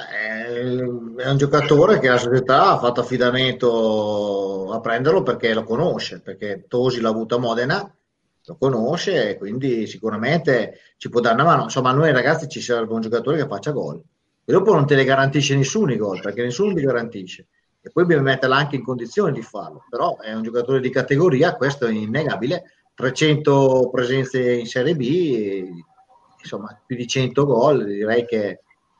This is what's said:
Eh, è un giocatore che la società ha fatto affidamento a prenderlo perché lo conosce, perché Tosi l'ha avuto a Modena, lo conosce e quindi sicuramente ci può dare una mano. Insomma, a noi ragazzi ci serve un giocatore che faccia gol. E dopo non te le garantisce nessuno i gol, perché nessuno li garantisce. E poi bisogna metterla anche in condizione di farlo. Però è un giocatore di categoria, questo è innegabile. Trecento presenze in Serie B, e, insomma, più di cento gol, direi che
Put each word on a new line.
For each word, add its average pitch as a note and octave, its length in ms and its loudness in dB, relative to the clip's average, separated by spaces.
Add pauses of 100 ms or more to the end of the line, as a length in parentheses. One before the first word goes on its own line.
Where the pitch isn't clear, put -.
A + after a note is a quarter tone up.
(120)
Eh, A#2+ 1120 -6
è C3+ 60 -2
un C#3 80 2
giocatore D3 600 6
che C3 100 2
la B2 80 6
società C3 540 4
ha D#3 80 2
fatto A#2+ 200 0
affidamento A2 1700 0
a A2 80 -6
prenderlo C3 420 2
perché A#2 300 0
lo A2 100 -2
conosce, A2+ 560 -4
perché G2 480 -12
Tosi B2 320 0
l'ha A2+ 100 0
avuto A2+ 260 -2
a B2 40 0
Modena, B2+ 560 -2 (520)
lo - 100 -16
conosce C3+ 720 0
e F#2+ 80 -6
quindi A2+ 500 -4
sicuramente A2 920 -2 (180)
ci - 120 -12
può A#2+ 120 0
dare A2+ 140 2
una C#3+ 100 2
mano. C#3+ 180 4
Insomma, B2+ 280 -2
a - 20 2
noi D3+ 180 4
ragazzi C#3 380 0
ci A#2 100 -10
serve A2+ 340 -4
un A2+ 80 -4
giocatore A#2 360 -2
che C3 100 -2
faccia G#2 240 -6
gol. E2 300 -6 (420)
E - 80 -2
dopo G3 220 4
non C#3+ 120 4
te C#3+ 100 4
le C3+ 100 4
garantisce C#3 500 2
nessuno C#3 380 0
i G#2+ 40 -2
gol, G2 220 -4
perché G#2 240 -6
nessuno F#3 300 -2
li D#3 100 -2
garantisce. A2+ 640 -4 (340)
E - 80 -20
poi F3 160 2
bisogna D3+ 200 4
metterla C3+ 320 2
anche D3 180 0
in B2 80 -4
condizione B2+ 480 -2
di A2+ 100 -6
farlo. E2 480 -14
Però D3 280 -4
è A2 160 -12
un A2 100 -6
giocatore A#2+ 380 2
di B2 80 0
categoria, C#3+ 640 2
questo C#3 300 -2
è A2+ 60 0
innegabile. A2 840 -4 (200)
Trecento C3+ 960 2
presenze B2+ 640 0
in A#2+ 140 -4
Serie C3+ 280 -2
B, C#3 60 -4
e, A2+ 680 -2 (720)
insomma, G#2+ 460 -14
più B2+ 100 -8
di A#2+ 120 -10
cento C3 380 0
gol, B2+ 400 4
direi G#2+ 400 0
che G#2 360 -4 (380)